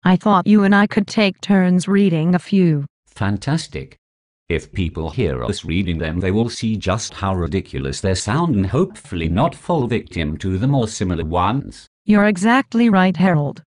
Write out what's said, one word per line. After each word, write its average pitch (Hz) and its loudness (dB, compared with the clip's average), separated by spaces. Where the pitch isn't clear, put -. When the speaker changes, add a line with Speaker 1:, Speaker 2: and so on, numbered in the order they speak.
Speaker 1:
I 185 4
thought 185 2
you 208 4
and 202 4
I 202 4
could 208 -2
take 202 -2
turns 185 2
reading 180 2
a 175 0
few. 165 2
Speaker 2:
Fantastic. 101 -6
If 80 -4
people 80 -4
hear 65 -2
us - -6
reading 87 -2
them, 82 -4
they 92 -2
will 110 0
see 110 -4
just 95 -4
how 98 -4
ridiculous 73 -4
they 95 0
sound 147 -2
and 95 0
hopefully 92 -4
not 104 0
fall 143 -2
victim 80 -4
to 92 -4
them 139 0
or 117 0
similar 87 -4
ones. 90 -2
Speaker 1:
You're 208 4
exactly 226 2
right, 190 4
Harold. 156 0